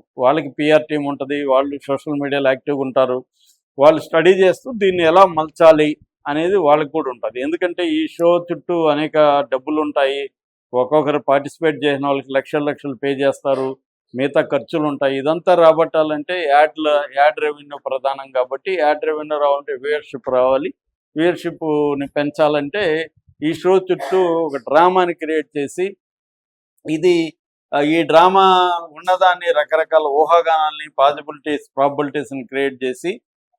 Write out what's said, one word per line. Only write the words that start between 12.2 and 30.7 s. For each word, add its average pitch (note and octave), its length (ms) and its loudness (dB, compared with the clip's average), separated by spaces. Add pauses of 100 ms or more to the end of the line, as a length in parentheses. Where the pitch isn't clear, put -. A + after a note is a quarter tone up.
లక్షలు D3 320 -4
లక్షలు C#3+ 380 -8
పే C#3 40 -4
చేస్తారు, C3+ 680 -2 (380)
మిగతా D3 260 -2
ఖర్చులు D3 420 -4
ఉంటాయి. C#3 340 -2
ఇదంతా D#3+ 380 0
రాబట్టాలంటే D#3+ 920 2
యాడ్ల, D3 560 2 (140)
యాడ్ D3+ 220 2
రెవెన్యూ D3 380 -6 (120)
ప్రధానం C3+ 420 -6
కాబట్టి C3 400 -4
యాడ్ D3+ 340 -2
రెవెన్యూ D3+ 340 -4
రావాలంటే C#3+ 340 -2
వ్యూవర్‌షిప్ C#3+ 560 -8
రావాలి, C3 440 0 (440)
వ్యూవర్‌షిప్‌ని D3+ 880 -2
పెంచాలంటే D3+ 1040 -2 (340)
ఈ D#3 100 -2
షో F3+ 240 2
చుట్టూ F#3 440 -2
ఒక E3 340 -2
డ్రామాని E3+ 580 2
క్రియేట్ D#3 440 -6
చేసి F3+ 380 -6 (920)
ఇది, E3 440 0 (400)
ఆ, C#3+ 80 0
ఈ D#3 220 2
డ్రామా F3+ 680 4 (200)
ఉన్నదాన్ని F3 720 0
రకరకాల D#3 400 0
ఊహాగానాల్ని, D#3 960 0